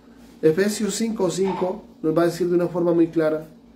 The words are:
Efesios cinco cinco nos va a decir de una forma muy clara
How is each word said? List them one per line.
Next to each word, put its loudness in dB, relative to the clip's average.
Efesios 2
cinco -2
cinco -2
nos 0
va 4
a 4
decir -2
de 2
una 2
forma 0
muy 4
clara -2